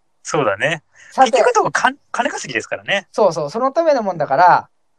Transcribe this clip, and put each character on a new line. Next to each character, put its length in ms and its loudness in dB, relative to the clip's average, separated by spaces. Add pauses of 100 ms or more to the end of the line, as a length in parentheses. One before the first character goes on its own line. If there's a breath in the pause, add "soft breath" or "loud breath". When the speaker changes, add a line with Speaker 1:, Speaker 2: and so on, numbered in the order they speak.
(220)
Speaker 1:
そ 200 -2
う 20 -2
だ 120 0
ね。 260 -4 (280 soft breath)
Speaker 2:
さ 140 2
て。 60 2
Speaker 1:
結 140 2
局 40 -2
の 40 4
と 120 2
こ、 60 -6
か-、 220 -2 (200)
金 180 -4
稼 180 -10
ぎ 60 -8
で 60 -4
す 60 -8
か 100 -8
ら 80 -18
ね。 280 -4
Speaker 2:
そ 160 2
う 40 0
そ 140 -6
う、 40 -12
そ 100 -8
の 120 -2
た 120 0
め 100 2
の 80 -2
も 100 -4
ん 60 -10
だ 80 -4
か 100 -2
ら。 320 4 (300)